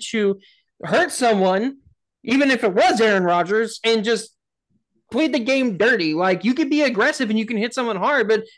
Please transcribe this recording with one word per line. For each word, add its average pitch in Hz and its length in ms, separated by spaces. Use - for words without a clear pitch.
to 202 280
hurt 269 280
someone, 208 680
even 269 280
if 240 120
it 208 80
was 254 300
Aaron 208 220
Rodgers, 180 600
and 226 200
just 220 340
played 262 220
the 294 60
game 254 360
dirty. 190 380
Like, 180 320
you 247 80
could 302 160
be 302 140
aggressive 247 480
and 214 80
you 220 80
can 226 100
hit 226 160
someone 233 240
hard, 233 300
but 214 160